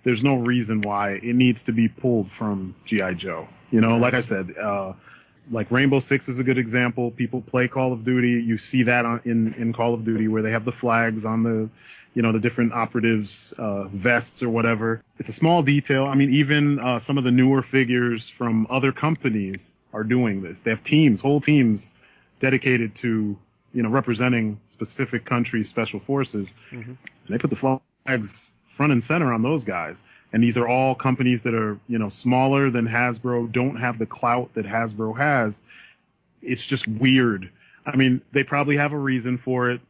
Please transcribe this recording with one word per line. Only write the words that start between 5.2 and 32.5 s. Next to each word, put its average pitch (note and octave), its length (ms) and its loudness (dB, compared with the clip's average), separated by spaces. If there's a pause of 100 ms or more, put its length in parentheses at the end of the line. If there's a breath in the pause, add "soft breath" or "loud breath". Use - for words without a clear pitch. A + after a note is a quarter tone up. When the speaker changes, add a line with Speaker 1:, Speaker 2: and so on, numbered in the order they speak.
Speaker 1:
like, A2 200 -4
Rainbow C3+ 300 4
Six C#3 280 -2
is B2+ 100 -6
a C3 60 -2
good B2+ 140 2
example. A#2+ 520 0
People A#2 320 -4
play B2 260 0
Call C3 240 0
of A2+ 120 -6
Duty. B2 260 2 (100)
You A2+ 160 0
see B2 280 0
that B2 200 2
on, A#2 200 -2
in, A2+ 300 0
in A#2 180 -4
Call A#2 220 0
of A2+ 100 -6
Duty A2 240 0
where A2 140 0
they A2 100 -2
have A2+ 120 -2
the A#2+ 80 -2
flags A2+ 520 0
on A2+ 180 0
the, A2 260 0 (460 loud breath)
you A#2+ 80 0
know, A2+ 100 2
the A2 80 2
different A#2 320 0
operatives', A2+ 840 -2
uh, G2+ 260 -6
vests A2+ 580 -2
or B2 60 -2
whatever. A2+ 540 0 (160)
It's - 100 -10
a A2+ 40 -10
small E3 300 2
detail. C3+ 440 2
I C#3 80 -4
mean, C#3 160 4
even, D3 480 4
uh, A#2+ 220 -2
some C#3 180 -2
of B2+ 60 0
the B2 60 2
newer C3 320 6
figures B2 680 0
from A2+ 420 0
other C3 220 2
companies G#2+ 800 -4 (200)
are G#2+ 120 -6
doing A2 380 0
this. E2+ 200 -12
They A2+ 80 -2
have A2 120 -2
teams, D3 380 4
whole C#3+ 200 2
teams B2+ 520 2 (480 soft breath)
dedicated B2+ 560 0
to, G#2+ 400 -2 (380)
you B2 80 0
know, A2 80 0
representing A#2 800 0
specific - 560 -6
countries' A#2 440 -2
special G#2+ 320 -4
forces. B2+ 520 -4 (180 loud breath)
Speaker 2:
Mm-hmm. B2 200 -16
Speaker 1:
And B2+ 80 -18 (300)
they G3+ 100 -4
put C#3+ 120 -2
the C3 300 -2 (260)
flags A2+ 400 -6 (200)
front C#3+ 260 0
and A#2+ 120 2
center D3+ 280 0
on A2+ 100 0
those C3+ 220 0
guys. E2+ 380 -6 (300 soft breath)
And A2+ 100 4
these A#2+ 160 2
are A#2+ 100 2
all C3 260 2
companies B2+ 500 0
that A#2 100 0
are, G#2+ 240 -2 (100)
you A#2 100 -2
know, G#2 120 -2
smaller C3+ 580 2